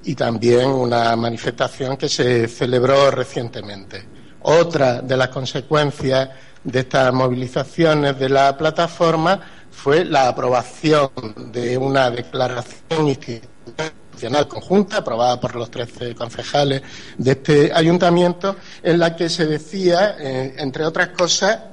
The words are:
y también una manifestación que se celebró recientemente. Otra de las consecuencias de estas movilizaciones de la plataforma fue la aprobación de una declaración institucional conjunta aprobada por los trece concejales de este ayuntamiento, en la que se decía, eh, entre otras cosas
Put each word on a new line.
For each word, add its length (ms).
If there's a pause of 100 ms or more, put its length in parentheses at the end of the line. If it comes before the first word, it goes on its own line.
y 100
también 540
una 480
manifestación 800
que 120
se 380
celebró 640
recientemente. 960 (360)
Otra 600
de 140
las 120
consecuencias 1000 (340)
de 180
estas 320
movilizaciones 1040
de 100
la 280
plataforma 840 (300)
fue 340
la 240
aprobación 800 (400)
de 260
una 340
declaración 1000
institucional 1400
conjunta 520
aprobada 420
por 160
los 140
trece 440
concejales 680 (340)
de 140
este 420
ayuntamiento, 840 (260)
en 160
la 180
que 140
se 160
decía, 720
eh, 400
entre 260
otras 240
cosas 500 (140)